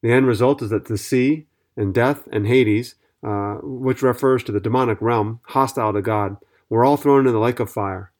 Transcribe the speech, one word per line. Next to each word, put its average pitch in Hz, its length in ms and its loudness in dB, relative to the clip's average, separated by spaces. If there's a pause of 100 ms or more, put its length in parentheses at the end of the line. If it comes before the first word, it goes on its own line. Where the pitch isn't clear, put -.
The 117 100 2
end 131 140 4
result 123 340 2
is 113 80 -6
that 101 160 -2
the 107 140 -4
sea 139 480 -2 (320)
and 98 160 -2
death 131 360 0
and 104 160 -2
Hades, 117 480 2 (320)
uh, 104 360 -4
which 131 400 -4
refers 131 420 2
to - 80 -8
the 104 80 0
demonic 117 400 0
realm, 113 440 -2
hostile 131 500 -2
to 104 80 -2
God, 104 340 -2 (320)
were 113 160 2
all 143 140 4
thrown 139 220 4
into 131 120 2
the 113 60 0
lake 120 200 0
of 110 120 -4
fire. 98 500 -6